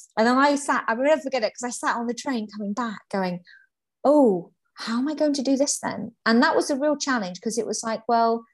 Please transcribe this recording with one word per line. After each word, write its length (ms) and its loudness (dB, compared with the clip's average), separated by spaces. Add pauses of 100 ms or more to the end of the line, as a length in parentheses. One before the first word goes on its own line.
(180)
And 100 4
then 100 4
I 180 4
sat, 320 -2
I 60 -2
will 120 -2
never 160 4
forget 220 -4
it, 100 -2
'cause 140 -8
I 40 -6
sat 260 -4
on 100 -4
the 60 -4
train 420 -4
coming 180 -6
back 260 -6 (120)
going, 320 -2 (600)
"Oh, 480 4 (240)
how 240 -6
am 80 0
I 80 -4
going 180 0
to 80 -2
do 160 2
this 220 0
then?" 320 -8 (140)
And 180 4
that 120 2
was 140 2
a 80 0
real 200 0
challenge, 440 -4
'cause 160 -4
it 100 -2
was 160 -6
like, 240 -6
well, 460 2